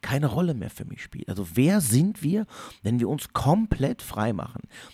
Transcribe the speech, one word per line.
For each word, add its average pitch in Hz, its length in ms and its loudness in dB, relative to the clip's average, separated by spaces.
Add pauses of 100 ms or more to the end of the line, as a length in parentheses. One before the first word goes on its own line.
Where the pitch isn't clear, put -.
keine 143 260 0
Rolle 156 260 0
mehr 110 160 -6
für - 140 -14
mich - 180 -12
spielt. - 280 -12
Also 92 260 -6
wer 165 240 6
sind 151 440 2
wir, 196 220 0 (360)
wenn 117 180 0
wir 117 80 0
uns - 240 -4
komplett 156 720 2
frei 107 320 -2
machen? - 300 -8 (300)